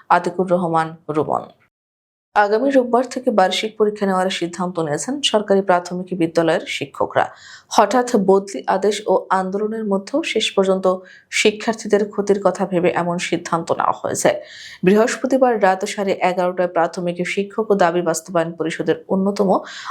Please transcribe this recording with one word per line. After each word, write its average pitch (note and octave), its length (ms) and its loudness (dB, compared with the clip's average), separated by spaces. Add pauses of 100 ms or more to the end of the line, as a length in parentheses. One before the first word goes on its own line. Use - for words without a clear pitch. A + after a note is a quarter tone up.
আতিকুর F3+ 420 0
রহমান E3 460 0 (120)
রুমন। C#3 340 -2 (920)
আগামী G#3+ 360 2
রোববার A#3+ 340 2
থেকে B3 260 -4
বার্ষিক G3+ 480 0
পরীক্ষা G#3 280 0
নেওয়ার F#3 240 2
সিদ্ধান্ত F3+ 500 -4
নিয়েছেন D#3+ 420 -4
সরকারি G3+ 400 2
প্রাথমিক F3+ 560 -2
বিদ্যালয়ের E3 480 0
শিক্ষকরা। - 640 -4 (380)
হঠাৎ B3 480 2
বদলি G3 500 2
আদেশ G3+ 400 0
ও - 240 2
আন্দোলনের G3+ 540 -2
মধ্যেও G3 380 -2
শেষ - 280 -2
পর্যন্ত F#3+ 460 2 (340)
শিক্ষার্থীদের G#3+ 800 0
ক্ষতির G3+ 320 0
কথা F#3 240 0
ভেবে F3+ 280 0
এমন F3 240 -2
সিদ্ধান্ত E3 540 -4
নেওয়া - 240 0
হয়েছে। - 440 0 (440)
বৃহস্পতিবার A#3+ 800 4
রাত F#3+ 220 2
সাড়ে G3 280 -4
এগারোটায় F3+ 560 0
প্রাথমিক F3 600 -2
শিক্ষক G3+ 420 -4
ও G3+ 40 6
দাবি F3 280 2
বাস্তবায়ন E3 500 -2
পরিষদের D#3+ 560 -2
অন্যতম G3 500 2 (320)